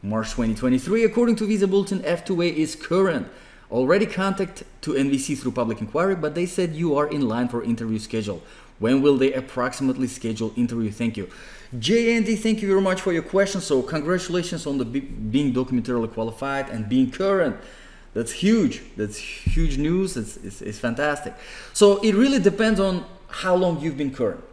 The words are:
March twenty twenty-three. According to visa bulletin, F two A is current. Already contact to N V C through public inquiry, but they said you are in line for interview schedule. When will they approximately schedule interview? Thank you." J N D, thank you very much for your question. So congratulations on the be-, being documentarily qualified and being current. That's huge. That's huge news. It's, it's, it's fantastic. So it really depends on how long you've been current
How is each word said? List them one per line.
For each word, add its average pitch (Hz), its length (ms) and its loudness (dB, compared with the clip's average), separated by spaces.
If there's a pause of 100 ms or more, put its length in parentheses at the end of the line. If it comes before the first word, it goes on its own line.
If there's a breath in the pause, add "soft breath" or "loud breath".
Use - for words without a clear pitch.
March 110 300 -4
twenty 113 220 0
twenty-three. 131 500 2
According 233 320 4
to 214 100 -2
visa 202 200 2
bulletin, 196 380 0
F 170 220 -2
two 170 160 0
A 175 60 2
is 151 260 -2
current. 170 520 0 (440 loud breath)
Already 143 340 4
contact 190 600 -4 (180)
to 151 140 -4
N 135 120 2
V 139 80 2
C 135 180 -2
through 127 180 -4
public 113 280 -2
inquiry, 165 340 0
but 151 200 -4
they 175 100 0
said 175 300 -2
you 156 220 0
are 147 100 2
in 147 200 0
line 120 220 0
for 120 140 -4
interview 113 360 -2
schedule. 104 440 -4 (360 loud breath)
When 123 220 2
will 143 160 6
they 135 160 2
approximately 127 760 -2
schedule 113 480 -4
interview? 117 340 0
Thank 110 260 -4
you." 95 140 -8 (480 loud breath)
J 226 360 2
N 226 100 2
D, 214 120 0
thank 220 240 0
you 202 80 -2
very 196 140 4
much 190 180 0
for 185 140 0
your 165 80 0
question. 196 400 0
So 135 180 2
congratulations 170 840 -2
on 139 100 -2
the 127 80 0
be-, 123 160 -4
being 123 540 0
documentarily 120 580 -2
qualified 135 560 -4
and 110 180 -6
being 127 240 4
current. 185 460 2 (580 loud breath)
That's 113 180 -4
huge. 202 500 2 (120)
That's 104 220 -6
huge - 600 0
news. 170 400 0
It's, 104 180 -8
it's, - 240 -14
it's 104 180 -8
fantastic. 143 540 -2 (400 loud breath)
So 202 300 6
it 220 120 4
really 262 260 4
depends 202 380 2
on 190 280 0 (220)
how - 260 0
long 175 260 2
you've 151 160 -4
been 139 160 -2
current 104 400 -2